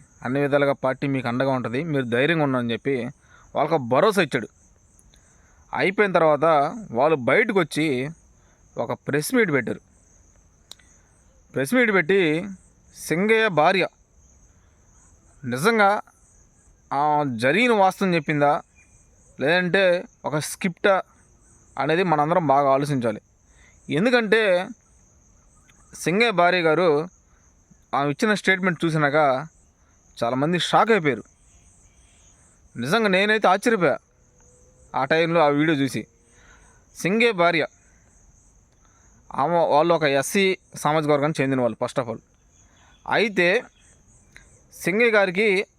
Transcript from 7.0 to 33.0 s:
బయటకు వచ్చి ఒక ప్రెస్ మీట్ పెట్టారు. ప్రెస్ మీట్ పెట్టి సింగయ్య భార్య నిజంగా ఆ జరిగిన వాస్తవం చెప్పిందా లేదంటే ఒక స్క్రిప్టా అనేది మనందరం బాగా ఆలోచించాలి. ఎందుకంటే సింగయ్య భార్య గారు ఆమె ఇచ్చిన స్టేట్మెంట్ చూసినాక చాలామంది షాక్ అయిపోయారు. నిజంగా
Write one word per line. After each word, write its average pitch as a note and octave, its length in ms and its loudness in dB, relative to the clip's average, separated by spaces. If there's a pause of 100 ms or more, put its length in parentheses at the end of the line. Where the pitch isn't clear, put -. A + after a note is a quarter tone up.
బయటకు F#3 420 0
వచ్చి D3 500 -2 (680)
ఒక A#2 140 -6
ప్రెస్ D3 420 -4
మీట్ G#3+ 180 2
పెట్టారు. B2+ 280 -4 (1700)
ప్రెస్ C3+ 200 -2
మీట్ A#3+ 180 2
పెట్టి F3+ 560 0 (480)
సింగయ్య A3 520 0
భార్య E3+ 400 2 (1600)
నిజంగా G3 560 0 (920)
ఆ D3 320 0 (120)
జరిగిన E3+ 360 2
వాస్తవం F#3+ 420 2
చెప్పిందా D3 480 0 (800)
లేదంటే F3+ 640 2 (200)
ఒక C3+ 140 -4
స్క్రిప్టా - 640 -2 (760)
అనేది D#3 240 0
మనందరం E3 440 0
బాగా C#3 240 2
ఆలోచించాలి. C3+ 500 0 (680)
ఎందుకంటే G#3 800 0 (1300)
సింగయ్య G#3+ 360 0
భార్య F3+ 300 2
గారు D#3+ 480 2 (840)
ఆమె C#3+ 160 0
ఇచ్చిన G#3+ 240 0
స్టేట్మెంట్ F#3 500 0
చూసినాక D3+ 300 0 (1080)
చాలామంది C#3 340 0
షాక్ F3 320 2
అయిపోయారు. D3+ 340 0 (1500)
నిజంగా F3+ 320 -2